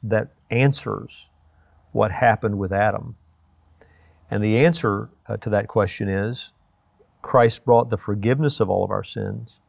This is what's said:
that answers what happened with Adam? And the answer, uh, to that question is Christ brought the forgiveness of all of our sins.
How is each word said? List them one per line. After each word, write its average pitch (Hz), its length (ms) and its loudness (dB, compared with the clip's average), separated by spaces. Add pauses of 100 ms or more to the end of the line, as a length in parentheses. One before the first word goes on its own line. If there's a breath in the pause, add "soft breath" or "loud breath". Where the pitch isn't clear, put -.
that 110 280 -2 (200)
answers 123 800 -2 (600)
what 107 200 0
happened 107 460 2
with 98 160 -4
Adam? 101 420 -2 (1120 soft breath)
And 104 140 -2
the 107 140 2
answer, 120 540 2 (160)
uh, 104 100 -8
to 104 140 -8
that 101 160 0
question 101 420 -2
is 101 420 -4 (720)
Christ 117 420 4
brought 120 280 4
the 104 60 -2
forgiveness 123 640 0
of 95 120 2
all 95 120 0
of 98 60 -4
our 98 140 -4
sins. 104 640 -10